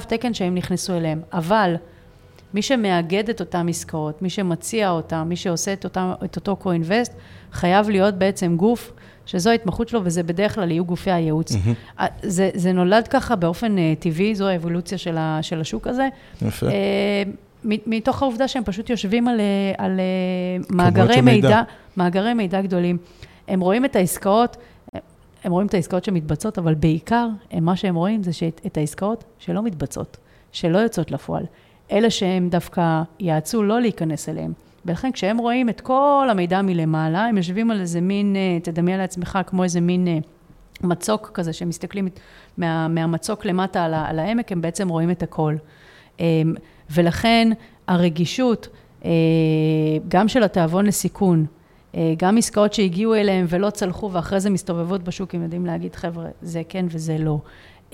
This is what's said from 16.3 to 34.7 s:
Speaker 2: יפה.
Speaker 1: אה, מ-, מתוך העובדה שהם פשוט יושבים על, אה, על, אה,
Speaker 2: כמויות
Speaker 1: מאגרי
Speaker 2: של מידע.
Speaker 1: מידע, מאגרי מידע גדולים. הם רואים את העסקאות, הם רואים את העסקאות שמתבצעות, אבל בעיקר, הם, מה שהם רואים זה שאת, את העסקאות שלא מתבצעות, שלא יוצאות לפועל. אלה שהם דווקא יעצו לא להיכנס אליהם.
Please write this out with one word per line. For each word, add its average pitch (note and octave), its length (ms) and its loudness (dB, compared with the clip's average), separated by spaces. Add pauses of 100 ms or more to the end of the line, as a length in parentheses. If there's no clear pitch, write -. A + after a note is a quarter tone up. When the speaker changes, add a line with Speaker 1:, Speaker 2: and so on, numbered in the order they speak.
Speaker 2:
יפה. - 240 -2
Speaker 1:
אה, - 60 2 (920)
מ-, A3 320 -2
מתוך B3+ 260 0
העובדה B3+ 260 0
שהם A#3+ 160 -4
פשוט G#3 260 -4
יושבים A#3 380 0
על, A#3 120 0
אה, G#3 40 2 (400)
על, F#3+ 160 0
אה, F#3 680 -2
Speaker 2:
כמויות - 20 -4 (260)
Speaker 1:
מאגרי - 180 6
Speaker 2:
של A#3+ 60 6
מידע. A3 280 8
Speaker 1:
מידע, A#3 140 6 (340)
מאגרי F#3+ 380 0
מידע G3 260 0
גדולים. F3 380 0 (500)
הם F#3+ 120 0
רואים G3+ 240 2
את C#4 120 0
העסקאות, G#3 600 2 (880)
הם F3+ 80 -2
רואים F#3+ 140 2
את G3+ 80 -2
העסקאות F3+ 300 0
שמתבצעות, E3+ 540 -2
אבל D#3+ 160 2
בעיקר, D#3+ 540 2 (220)
הם, E3 140 -2
מה F3+ 120 2
שהם F3+ 180 0
רואים G3+ 280 0
זה F3 100 -2
שאת, E3 340 -4
את - 100 -6
העסקאות F#3 480 -4 (140)
שלא F3+ 240 -4
מתבצעות, D#3 540 -6 (360)
שלא F3 260 0
יוצאות A3 320 0
לפועל. D#3+ 340 -6 (480)
אלה A3 180 4
שהם F#3 380 0
דווקא E3 540 0 (180)
יעצו F3 420 0
לא A3 180 2
להיכנס E3 480 -2
אליהם. D#3+ 240 -6 (340)